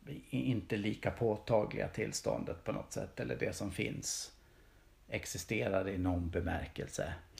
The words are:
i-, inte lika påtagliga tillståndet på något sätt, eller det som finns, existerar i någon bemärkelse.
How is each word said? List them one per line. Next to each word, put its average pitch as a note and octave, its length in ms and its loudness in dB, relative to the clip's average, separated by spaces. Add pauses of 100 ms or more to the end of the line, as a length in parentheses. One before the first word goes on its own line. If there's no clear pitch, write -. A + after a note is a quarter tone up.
i-, C#3 340 -4 (100)
inte A2 260 0
lika G#2 340 0
påtagliga G#2+ 800 2
tillståndet - 760 -2
på A2 80 -2
något - 200 -6
sätt, G2+ 280 -6
eller B2 160 -2
det G#2 200 0
som G#2 160 -2
finns, - 580 -4 (760)
existerar G2+ 800 0
i F#2+ 100 0
någon F2 320 4
bemärkelse. - 840 -2 (260)